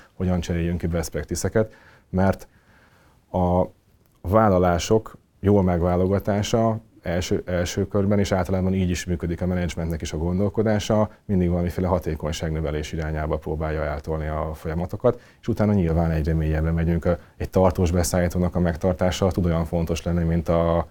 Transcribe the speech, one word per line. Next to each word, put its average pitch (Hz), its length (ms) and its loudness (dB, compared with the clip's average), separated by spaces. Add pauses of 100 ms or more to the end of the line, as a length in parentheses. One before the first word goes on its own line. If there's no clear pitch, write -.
(140)
hogyan 90 260 0
cseréljünk 85 380 -2
ki 90 100 -4
best 82 220 -2
practice-eket, 90 640 -2 (360)
mert - 380 2 (840)
a 90 320 2 (580)
vállalások 92 960 4 (220)
jól 98 240 4
megválogatása 98 1160 2 (260)
első, 90 400 -2
első 90 420 -2
körben, 101 320 2
és 98 120 0
általában 92 420 0
így 95 160 0
is 87 160 -4
működik 85 360 -4
a 90 40 -2
menedzsmentnek 85 560 -4
is 80 120 -8
a 82 40 -6
gondolkodása, 104 920 0 (160)
mindig 90 240 2
valamiféle 87 380 0
hatékonyságnövelés 78 1040 -4
irányába 78 460 -4
próbálja 78 460 -4
eltolni 76 440 -4
a 78 260 -4
folyamatokat, 87 680 -4 (200)
és - 60 -8
utána 107 260 2
nyilván 82 380 2
egyre 78 220 0
mélyebbre 80 380 0
megyünk. 82 360 0 (300)
Egy - 120 -8
tartós 92 420 2
beszállítónak 90 640 0
a 87 40 0
megtartása 90 720 0
tud 92 140 0
olyan 82 200 0
fontos 85 380 -2
lenni, 85 200 0
mint 82 260 0
a, 85 280 2
a 82 140 0